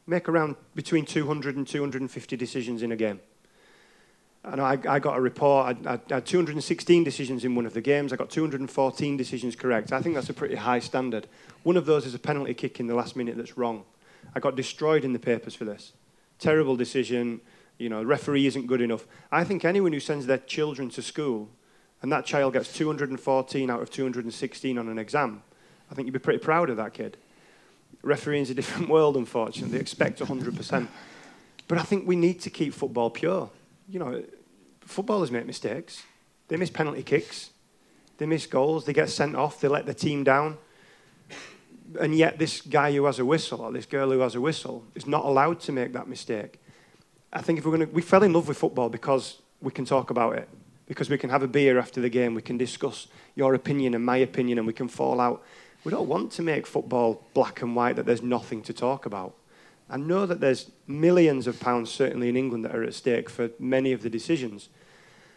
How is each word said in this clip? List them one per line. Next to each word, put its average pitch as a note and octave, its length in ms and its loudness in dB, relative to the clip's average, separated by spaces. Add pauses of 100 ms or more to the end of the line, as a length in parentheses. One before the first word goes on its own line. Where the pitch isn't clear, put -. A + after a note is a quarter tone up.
Make E3+ 220 -2
around D#3+ 300 2 (180)
between D#3 300 0
two D3+ 220 -2
hundred C#3+ 280 -2
and C3+ 100 -4
two D3 140 -4
hundred C3+ 220 -4
and B2+ 100 -6
fifty - 240 -10
decisions A#2+ 480 -6
in A#2 80 -2
a A2+ 60 -4
game. G#2 240 -2 (1200)
And B2+ 160 -8
I, C3+ 180 2 (120)
I C#3+ 100 4
got C#3+ 160 0
a B2+ 60 0
report, C3 640 4
I, - 80 -2
I, A#2+ 60 -4 (120)
I C#3 40 0
had B2+ 100 -2
two - 120 2
hundred D#3 180 0
and D3 80 -4
sixteen E3+ 420 6
decisions B2+ 400 -4
in B2+ 100 0
one A#2+ 100 0
of G#2+ 80 -8
the A2+ 60 -4
games, C#3+ 320 2
I B2+ 60 -4
got B2 120 -4
two D#3 120 -2
hundred C#3 180 -2
and C3+ 100 -6
fourteen C#3+ 460 0
decisions B2 400 -4
correct. A2+ 380 0
I E3+ 80 0
think E3 140 0
that's B2+ 140 -4
a C#3 40 -6
pretty - 220 -4
high A#2 240 0
standard. A#2+ 480 -4 (360)
One F3+ 140 4
of D3+ 80 0
those D3 200 4
is B2+ 80 -8
a B2 60 -8
penalty C#3 340 -2
kick - 280 -6
in A#2+ 60 -4
the A#2 80 -2
last A#2+ 200 -2
minute A#2+ 220 -6
that's A#2 200 -10
wrong. A#2 280 -4 (500)
I B2 60 -6
got C3 160 0
destroyed D3+ 480 2
in C3 80 0
the A#2+ 60 -2
papers A#2 360 -2
for - 80 -10
this. G#2 300 -10 (460)
terrible D#3 360 4
decision, A#2+ 640 -2 (360)
you A#2+ 120 -4
know, A2 140 -4
referee C#3 440 2
isn't C3 200 -2
good B2+ 140 2
enough. A#2 260 -2 (240)
I D#3 120 2
think F3+ 220 -2
anyone F3+ 280 4
who C#3+ 60 -2
sends C#3+ 260 -4
their C3 120 2
children C#3+ 540 -4
to B2 100 -10
school A2 480 -4 (520)
and C3+ 100 -2
that C#3 140 0
child C#3 280 2
gets - 180 -2
two D#3 160 -2
hundred D3 220 -2
and C3 100 -6
fourteen C3 500 0
out A#2+ 120 -2
of - 80 -10
two C3+ 140 -6
hundred B2 220 -4
and A2+ 80 -8
sixteen C3 440 -6
on A#2 120 -6
an A2 100 -6
exam, A2 420 -2 (500)
I C3+ 40 -16
think C3+ 100 -6
you'd C3 80 -6
be C3 60 -2
pretty - 200 0
proud E3 300 2
of A2+ 80 -2
that G#2+ 160 -6
kid. G#2+ 240 -10 (840)
Refereeing's C#3+ 480 0
a C3 40 -4
different C#3 360 -4
<laughs> D#3 60 6
world, D3+ 200 8
unfortunately. A#2+ 640 -2
They B2+ 40 -2
expect - 400 -2
a C#3 40 -6
hundred A#2+ 300 -4
percent. B2 340 -4 (800)
But F3 100 2
I E3 60 0
think G3 240 -2
we F3+ 80 4
need F3 260 2
to - 80 -8
keep C#3+ 240 -4
football A#2 360 0
pure. C3 400 -2 (380)
You F#3+ 120 -8
know, B2+ 240 -6 (580)
footballers G3 500 -2
make A#2+ 140 -4
mistakes. B2 580 -8 (460)
They D#3+ 80 -4
miss F3+ 120 -2
penalty D3 340 -4
kicks. - 480 -2 (680)
They D3+ 80 -6
miss D#3 200 0
goals. D3 400 2
They D3 80 -2
get D#3 160 4
sent - 260 0
off. C#3+ 260 0
They D3 60 4
let C#3+ 180 2
the C#3 80 -6
team C#3+ 300 -2
down. C#3+ 340 4 (1400)
And D#3 160 2
yet D#3+ 240 4
this D#3 220 -2
guy D3 320 2
who C#3+ 120 4
has C3+ 140 2
a B2+ 60 2
whistle, C#3 360 0
or A2+ 100 -6
this A#2+ 140 -6
girl C3+ 260 0
who C3 80 4
has A#2+ 160 2
a B2 60 -2
whistle, B2+ 420 -4 (120)
is C#3 100 -14
not C#3+ 200 2
allowed C#3+ 360 4
to - 100 -6
make B2+ 220 -2
that B2 140 -8
mistake. A#2+ 520 -8 (720)
I - 100 -6
think E3 180 0
if C#3 60 -6
we're D#3+ 120 2
gonna, D3+ 140 2
we D#3+ 100 0
fell F#3+ 220 8
in F#3 100 6
love E3 140 4
with D3 100 -2
football A#2+ 320 0
because B2 520 -2 (200)
we C3+ 100 -4
can C3+ 140 -6
talk C3 240 2
about A2+ 260 2
it, A#2 140 -8 (380)
because C#3 220 -4
we C#3+ 80 2
can B2+ 120 -4
have C3+ 140 2
a C3+ 40 2
beer C3 320 6
after A#2+ 220 -2
the B2 80 2
game, A#2+ 260 2
we A2 60 -4
can - 160 -4
discuss B2 500 -6 (280)
your C3+ 180 4
opinion C3 400 2
and A#2 120 0
my B2 120 4
opinion, B2 400 2
and A2 100 0
we A2+ 60 -2
can B2 140 -6
fall C3 320 -2
out. A#2+ 240 0 (400)
We D#3+ 80 -6
don't C4 160 -2
want G3+ 260 -2
to - 80 -6
make D#3+ 240 0
football A#2 580 0 (100)
black - 280 0
and A#2+ 140 -2
white, A#2+ 220 2
that B2 80 -2
there's A#2 160 2
nothing A#2+ 420 -4
to - 100 -8
talk C3 320 -2
about. G2 300 -10 (540)
I C3 80 -8
know F3 280 0
that E3+ 140 -2
there's C3 320 0 (160)
millions D3+ 580 6
of A#2+ 140 -4
pounds, A#2+ 320 0
certainly B2+ 380 0
in B2 80 2
England, A#2+ 280 -2
that - 80 -6
are A#2 100 -2
at - 100 -4
stake A#2+ 360 0
for A#2 200 -4 (100)
many C3 320 2
of A#2 100 -2
the A2+ 80 -4
decisions. A2+ 600 -4 (680)